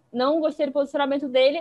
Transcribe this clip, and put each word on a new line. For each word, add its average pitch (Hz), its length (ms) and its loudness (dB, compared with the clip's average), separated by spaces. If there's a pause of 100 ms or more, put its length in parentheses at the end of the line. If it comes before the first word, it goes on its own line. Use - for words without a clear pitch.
(120)
não 269 260 0
gostei 302 280 -2
do 269 60 -4
posicionamento 285 560 -2
dele, 262 320 2